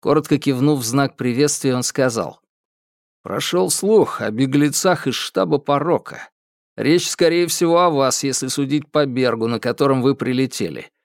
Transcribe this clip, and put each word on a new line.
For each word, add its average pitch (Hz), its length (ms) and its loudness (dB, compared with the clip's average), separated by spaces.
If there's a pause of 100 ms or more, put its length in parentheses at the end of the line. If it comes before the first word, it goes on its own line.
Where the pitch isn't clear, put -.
Коротко 147 380 2
кивнув 139 420 2
в 120 40 -6
знак 135 320 -2
приветствия, 131 580 0
он 123 80 -2
сказал: 117 580 -2 (840)
«Прошел 175 460 -4
слух 196 520 2
о 107 100 -4
беглецах 143 760 0
из 127 100 -2
штаба 165 420 -2
порока. 143 720 -2 (460)
Речь, 147 320 2
скорее 170 380 2
всего, 170 340 2
о 180 100 4
вас, 135 340 0
если 131 240 -4
судить 143 420 -2
по 147 160 2
Бергу, 120 420 0
на 117 120 -2
котором 131 420 0
вы 139 120 4
прилетели. 127 760 -4 (140)